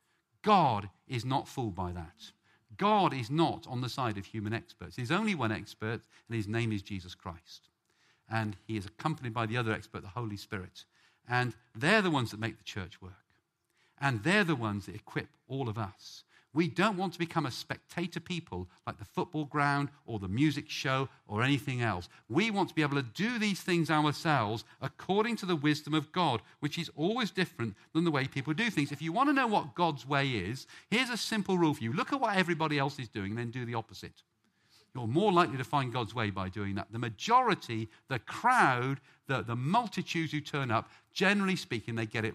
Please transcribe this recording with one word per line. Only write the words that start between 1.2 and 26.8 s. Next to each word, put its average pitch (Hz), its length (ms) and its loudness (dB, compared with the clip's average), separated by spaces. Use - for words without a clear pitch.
not 131 240 0
fooled 110 280 -4
by 90 180 -4
that. 85 380 -14
God 196 360 4
is 120 160 -4
not 147 380 2
on 123 140 -6
the 127 80 -4
side 117 280 -2
of 98 80 -8
human 107 280 -4
experts. - 420 -10
There's 123 160 -4
only 208 240 2
one 120 160 0
expert, 107 500 -6
and 113 80 -6
his 104 120 -2
name 113 240 0
is 104 100 -2
Jesus 90 340 -10
Christ. - 540 -14
And 107 260 -2
he 110 100 -4
is 95 80 -4
accompanied 123 480 -4
by 117 120 0
the 113 120 -2
other 113 140 2
expert, - 300 -6
the 101 80 -14
Holy 107 280 -6
Spirit. - 480 -10
And 123 240 2
they're 175 260 4
the 185 100 2
ones 127 200 2
that 104 80 -10
make 110 180 -4
the - 60 -20
church - 380 -10
work. 92 120 -16
And 127 240 -2
they're 196 200 6
the 165 120 2
ones 104 300 -2
that 90 100 -10
equip - 340 -8
all 131 220 -4
of 104 80 -4
us. - 460 -10
We 165 140 2
don't 185 300 2
want 185 160 -2
to - 60 -10
become 165 260 0
a 123 60 -4
spectator - 680 -8
people 92 480 -8
like - 140 -8
the 104 60 -16
football - 400 -4
ground 143 420 2
or 110 140 -6
the 95 80 -4
music 139 420 2
show 135 380 0
or 104 180 0
anything 131 380 0
else. 95 280 -2
We 185 240 2
want 196 160 2
to - 80 -16
be 156 60 2
able 143 160 2
to 139 60 2
do 214 360 -2
these 208 220 0
things 170 280 2
ourselves 147 760 2
according 208 560 0
to - 80 -8
the 175 100 2
wisdom 151 380 0
of 156 180 0
God, 151 300 2
which 147 180 -4
is 170 200 -6